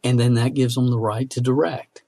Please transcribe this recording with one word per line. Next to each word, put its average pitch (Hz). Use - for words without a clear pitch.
And 123
then 123
that 123
gives 127
them 127
the 120
right 113
to 123
direct. 135